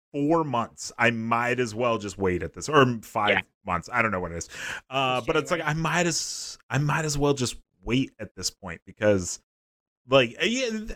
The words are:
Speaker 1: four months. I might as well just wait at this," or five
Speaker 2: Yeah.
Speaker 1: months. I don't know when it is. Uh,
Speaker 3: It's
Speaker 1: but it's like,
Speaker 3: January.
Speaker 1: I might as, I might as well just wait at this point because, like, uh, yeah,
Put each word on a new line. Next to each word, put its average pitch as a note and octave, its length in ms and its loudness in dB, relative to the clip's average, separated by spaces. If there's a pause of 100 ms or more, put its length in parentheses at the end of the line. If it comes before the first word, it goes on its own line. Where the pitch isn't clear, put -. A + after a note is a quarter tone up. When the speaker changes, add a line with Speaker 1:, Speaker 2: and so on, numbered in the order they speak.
(120)
Speaker 1:
four D#3 320 2
months. A#2+ 540 -4
I A#2 120 4
might A#2 480 0
as A2+ 160 -2
well A#2 220 2
just G2+ 220 -6
wait F#2 240 2
at E2 100 -8
this," - 160 -10
or D3 160 8 (160)
five G#2 300 -2
Speaker 2:
Yeah. F#2+ 100 2 (240)
Speaker 1:
months. F2 260 -4
I A#2+ 120 2
don't A2 80 2
know F#2+ 100 -2
when F2 120 -6
it - 40 -8
is. - 120 -8 (420)
Uh, C3 280 0
Speaker 3:
It's A#2+ 80 -8
Speaker 1:
but D#3 100 0
it's D3+ 140 -2
like, E3+ 100 -2
Speaker 3:
January. D#3 180 -2
Speaker 1:
I E3 40 -2
might E3 240 2
as, - 520 -6 (100)
I A#2+ 80 -2
might D3 300 0
as C#3+ 100 -2
well C#3+ 160 4
just B2+ 240 -2 (260)
wait B2 380 -2
at G2+ 160 -14
this F#2 140 -6
point E2+ 340 -12
because, G2 560 2 (680)
like, B2 320 4
uh, E3 60 0
yeah, A3+ 360 -2 (160)